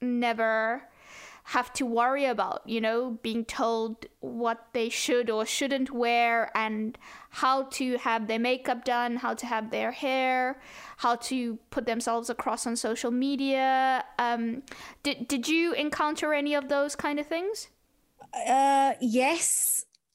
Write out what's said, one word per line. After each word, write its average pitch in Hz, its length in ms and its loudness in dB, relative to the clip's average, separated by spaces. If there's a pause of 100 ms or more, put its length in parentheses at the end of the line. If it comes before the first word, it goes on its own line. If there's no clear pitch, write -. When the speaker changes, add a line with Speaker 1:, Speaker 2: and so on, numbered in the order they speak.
Speaker 1:
never 233 880 0 (560)
have - 280 -2
to - 120 -2
worry 247 400 2
about, 202 400 0
you 226 160 -2
know, 226 420 0
being 226 220 -2
told 226 600 -2 (140)
what 233 520 -4
they 233 160 0
should 247 400 2
or 220 160 0
shouldn't 269 460 0
wear 233 640 2
and 220 400 -2 (340)
how 269 340 2
to 254 340 -2
have 226 300 0
their 220 100 0
makeup 254 460 0
done, 240 320 0
how 240 180 -2
to 226 100 -8
have 220 260 -4
their 220 200 -2
hair, 262 680 0 (380)
how 247 180 2
to 240 420 -4 (120)
put 247 140 -4
themselves 233 460 -2
across 233 340 -2
on 240 120 -2
social 226 340 -2
media. 262 960 2 (160)
Um, 240 420 -2 (400)
did, 269 240 -4
did 254 220 -2
you 330 240 4
encounter 302 600 0
any 294 220 0
of 277 140 0
those 285 260 0
kind 294 240 -2
of 294 80 -4
things? 381 420 -4 (800)
Speaker 2:
Uh, 269 520 4
yes. 262 840 2 (300)